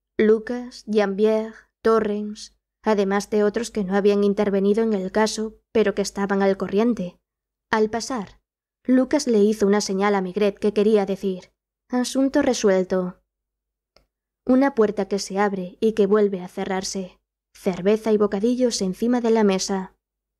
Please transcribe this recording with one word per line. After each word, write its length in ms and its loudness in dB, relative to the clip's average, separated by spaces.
Lucas, 680 0
Jean-Pierre, 680 0
Torrens, 760 -2
además 480 0
de 140 2
otros 260 -2
que 140 -6
no 100 -2
habían 300 2
intervenido 580 0
en 120 0
el 180 -4
caso, 480 -2
pero 220 2
que 80 -2
estaban 400 -4
al 140 2
corriente. 640 -2
Al 200 2
pasar, 500 -8
Lucas 400 2
le 120 2
hizo 280 2
una 140 4
señal 340 0
a 60 0
Maigret 380 -2
que 160 -2
quería 320 2
decir, 460 -6
"Asunto 540 0
resuelto". 800 0
Una 300 2
puerta 340 0
que 100 -2
se 200 -6
abre 420 -4
y 120 2
que 140 2
vuelve 360 2
a 60 -14
cerrarse. 680 -8
Cerveza 580 0
y 60 4
bocadillos 640 0
encima 400 -2
de 80 0
la 140 4
mesa. 520 -2